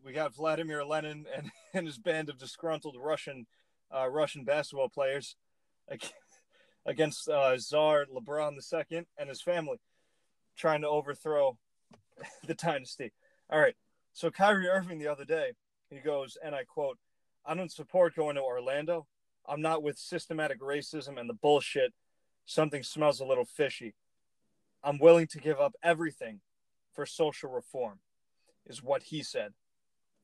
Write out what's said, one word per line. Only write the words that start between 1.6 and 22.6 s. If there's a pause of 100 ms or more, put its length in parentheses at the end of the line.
<laughs>
and
his
band
of
disgruntled
Russian, (440)
uh,
Russian
basketball
players (540)
ag-, (320)
<laughs>
against,
uh,
Tsar (100)
LeBron
the
second (100)
and
his
family (760)
trying
to
overthrow (460)
<laughs>
the
dynasty. (340)
All
right. (380)
So
Kyrie
Irving
the
other
day, (360)
he
goes,
and
I
quote, (480)
"I
don't
support
going
to
Orlando. (420)
I'm
not
with
systematic
racism
and
the
bullshit. (500)
Something